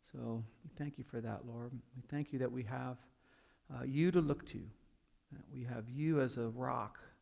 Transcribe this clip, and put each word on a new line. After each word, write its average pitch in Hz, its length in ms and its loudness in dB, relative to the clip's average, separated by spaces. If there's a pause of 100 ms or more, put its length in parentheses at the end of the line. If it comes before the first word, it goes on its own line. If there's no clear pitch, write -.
(120)
So 117 320 -4 (200)
we 151 140 -14
thank 147 200 -4
you 127 60 -8
for 117 180 -6
that, 110 260 -4
Lord. 120 240 -8 (240)
We 127 140 -10
thank 143 240 0
you 131 60 2
that 127 120 2
we 127 120 -2
have, 127 340 -4 (760)
uh, 123 100 -4
you 147 280 4
to 175 100 8
look 143 260 2
to, - 140 -6 (720)
that - 120 -12 (100)
we 127 100 -6
have 120 260 -4
you 151 320 4
as 123 160 2
a 117 120 2
rock 123 500 -2 (220)